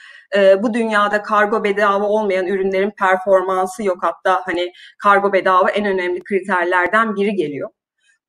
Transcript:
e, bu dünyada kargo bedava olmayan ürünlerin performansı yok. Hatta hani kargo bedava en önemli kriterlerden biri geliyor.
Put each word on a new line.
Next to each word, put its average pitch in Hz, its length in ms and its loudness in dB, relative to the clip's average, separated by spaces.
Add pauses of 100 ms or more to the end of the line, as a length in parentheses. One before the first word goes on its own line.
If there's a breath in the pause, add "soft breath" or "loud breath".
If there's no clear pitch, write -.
(360 loud breath)
e, 196 280 4
bu 233 100 -2
dünyada 208 480 0
kargo 208 420 0
bedava 202 420 0
olmayan 202 420 0
ürünlerin 190 440 0
performansı 190 920 0
yok. 185 180 -2
Hatta 180 440 -2
hani 175 260 -4 (320 loud breath)
kargo 202 300 2
bedava 185 360 2
en 208 160 -2
önemli 180 380 -2
kriterlerden 185 920 -2
biri 202 200 -2
geliyor. 147 340 -6 (600)